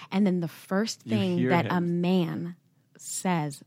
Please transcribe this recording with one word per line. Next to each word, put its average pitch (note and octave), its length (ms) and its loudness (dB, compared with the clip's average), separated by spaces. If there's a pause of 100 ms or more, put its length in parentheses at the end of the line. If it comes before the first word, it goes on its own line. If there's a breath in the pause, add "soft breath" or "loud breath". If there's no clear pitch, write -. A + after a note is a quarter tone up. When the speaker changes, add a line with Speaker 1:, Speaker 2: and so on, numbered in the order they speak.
(120 loud breath)
Speaker 1:
And G3 160 4
then F#3 140 0
the D#3+ 80 -4
first - 560 -4
Speaker 2:
You - 60 -4
Speaker 1:
thing F#3+ 260 2
Speaker 2:
hear F3 140 2
Speaker 1:
that E3+ 200 4
a F3+ 40 0
Speaker 2:
him. F3 260 0
Speaker 1:
man F3 560 0 (400)
says, D#3 680 -4